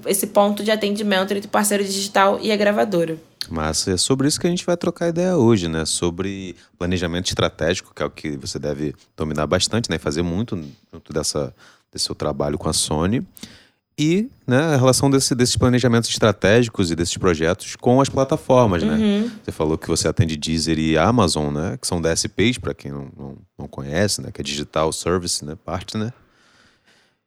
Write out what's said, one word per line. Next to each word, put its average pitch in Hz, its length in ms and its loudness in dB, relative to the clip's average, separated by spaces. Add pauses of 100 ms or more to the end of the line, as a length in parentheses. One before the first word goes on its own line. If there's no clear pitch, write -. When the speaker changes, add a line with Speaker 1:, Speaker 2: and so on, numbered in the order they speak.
Speaker 1:
esse - 200 -2
ponto 208 360 2
de 214 80 -2
atendimento 208 600 0
entre 202 140 -4
o - 40 -14
parceiro 208 320 2
digital 196 600 2
e 214 100 0
a 208 40 2
gravadora. 202 600 2 (320)
Speaker 2:
Massa, 78 440 -2
é 90 40 2
sobre 135 300 2
isso - 140 0
que - 60 -2
a 175 40 2
gente 180 160 -2
vai 175 100 0
trocar 170 320 -2
ideia 175 280 0
hoje, 110 320 4
né? 80 160 -2
Sobre 92 720 -4 (200)
planejamento 90 520 -2
estratégico, - 640 -2
que - 80 -6
é 73 40 -2
o 71 40 -4
que 76 260 -10
você 65 220 -10
deve 73 340 -4 (240)
dominar 76 300 -2
bastante, 104 420 -2
né? 82 60 -2
E 80 60 -4
fazer 80 220 -2
muito 87 380 -4 (320)
junto 80 200 -18
dessa, 73 420 -4 (380)
desse - 140 -6
seu - 100 -6
trabalho 73 420 -4
com 80 100 -4
a 78 40 -2
Sony. 92 520 0 (720)
E, 175 320 2 (160)
né, 147 300 2
a - 20 4
relação 127 320 4
desse, 135 240 2
desses 123 240 2
planejamentos 120 540 4
estratégicos 107 800 2
e 82 60 0
desses 85 200 -2
projetos 85 600 0
com 127 240 4
as 135 80 2
plataformas, 127 720 2
né? 220 120 0
Speaker 1:
Uhum. 214 360 2 (140)
Speaker 2:
Você - 80 -8
falou 80 260 -2
que - 80 -10
você 82 220 0
atende 78 280 0
Deezer 80 400 -2
e 78 220 2
Amazon, 80 560 2
né? 98 260 -4
Que - 60 -10
são 87 140 -2
D 80 80 0
S 82 200 -2
Ps, 123 300 0
pra 71 160 -8
quem - 160 -12
não, 69 160 -10 (100)
não, 69 200 -14 (200)
não 71 120 -12
conhece, 73 520 -2
né? 67 140 -12
Que - 60 -16
é 73 40 -6
Digital 73 460 -2
Service, 85 540 -2
né? 76 100 -10 (100)
Partner. 107 480 -6 (1160)